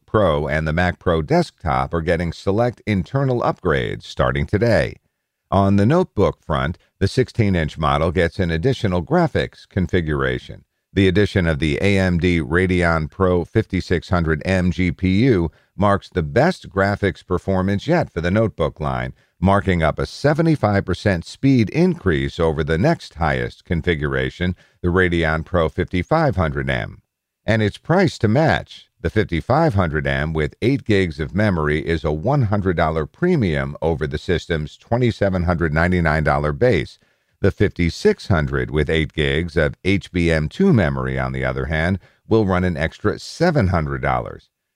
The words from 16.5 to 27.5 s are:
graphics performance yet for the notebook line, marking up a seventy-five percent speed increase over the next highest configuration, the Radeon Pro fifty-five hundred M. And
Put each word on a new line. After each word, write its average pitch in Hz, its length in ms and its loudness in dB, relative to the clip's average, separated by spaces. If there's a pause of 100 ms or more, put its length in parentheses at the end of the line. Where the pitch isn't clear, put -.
graphics 98 560 -2
performance 95 640 -2
yet 160 260 0
for 87 80 -4
the 87 100 -2
notebook 90 500 -2
line, 65 340 -4 (240)
marking 92 460 2
up 73 160 0
a 67 60 -2
seventy-five 143 800 0
percent 90 400 -2
speed 131 460 2
increase 92 680 0
over 80 240 0
the 78 120 0
next 135 380 -2
highest 67 500 -4
configuration, 76 920 -2 (260)
the 90 60 0
Radeon 85 560 0
Pro 82 240 0
fifty-five 110 680 -2
hundred 71 340 -2
M. 55 340 -6 (440)
And 110 160 0